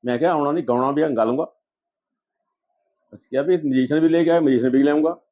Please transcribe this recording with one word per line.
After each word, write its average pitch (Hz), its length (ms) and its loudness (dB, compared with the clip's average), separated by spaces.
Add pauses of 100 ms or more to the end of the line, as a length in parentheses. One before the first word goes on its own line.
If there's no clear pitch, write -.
ਮੈਂ 120 140 -4
ਕਿਹਾ, 160 120 0
"ਆਉਣਾ 147 220 -2
ਨਹੀਂ, 160 120 -4
ਗਾਉਣਾ 123 260 0
ਵੀ 147 120 -2
ਆ, 160 60 0
ਗਾ 113 160 0
ਲੂੰਗਾ।" 131 200 -2 (1700)
ਅਸੀਂ - 160 -20
ਕਿਹਾ 131 120 -4
ਵੀ 180 140 0
ਮਿਊਜ਼ੀਸ਼ੀਅਨ 139 440 0
ਵੀ 160 80 2
ਲੈ 165 160 2
ਕੇ 165 60 2
ਆਇਆ, 170 100 4
ਮਿਊਜ਼ੀਸ਼ੀਅਨ 127 320 2
ਵੀ 135 100 2
ਲਿਆਊਂਗਾ। 156 380 0 (120)